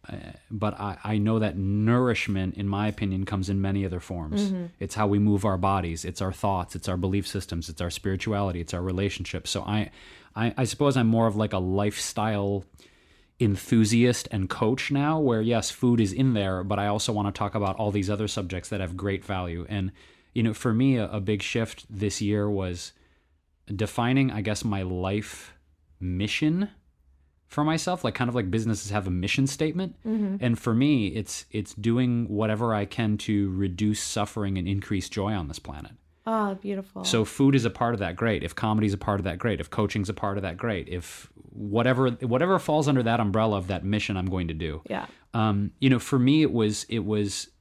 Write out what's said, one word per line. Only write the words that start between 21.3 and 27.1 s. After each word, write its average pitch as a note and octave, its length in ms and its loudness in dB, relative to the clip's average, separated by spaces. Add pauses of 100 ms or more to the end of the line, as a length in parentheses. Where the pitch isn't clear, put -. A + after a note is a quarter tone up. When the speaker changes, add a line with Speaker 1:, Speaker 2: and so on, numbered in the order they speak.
Speaker 1:
shift - 480 -4
this G#2 320 -2
year G#2 260 2
was F#2 440 -4 (840)
defining, A#2+ 560 2
I G#2+ 100 -4
guess, G#2 240 -2
my G2 180 0
life F#2 680 -4 (480)
mission D3+ 680 0 (760)